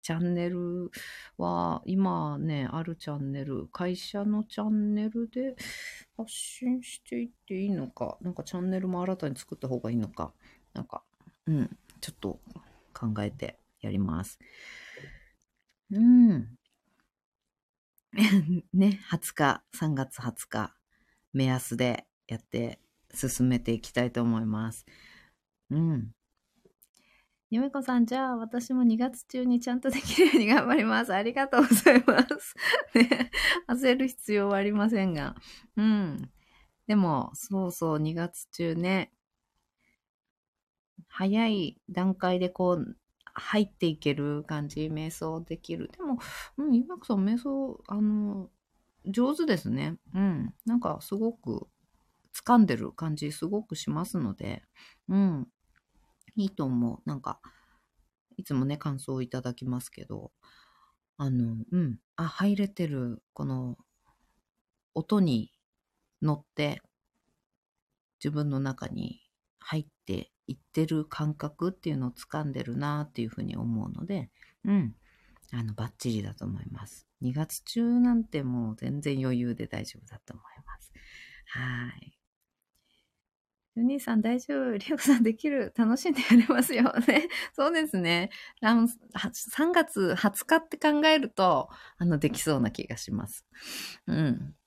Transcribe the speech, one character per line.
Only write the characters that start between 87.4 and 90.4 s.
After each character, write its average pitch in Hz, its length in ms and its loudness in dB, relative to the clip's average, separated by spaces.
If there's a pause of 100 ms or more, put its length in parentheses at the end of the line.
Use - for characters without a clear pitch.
そ 294 160 2
う 339 40 0
で 311 140 2
す 202 120 -2
ね。 170 300 2 (320)
あ 226 120 4
の、 233 140 6 (260)
は-、 - 200 -6
三 320 400 -2
月 208 420 2
二 202 160 2
十 - 140 -8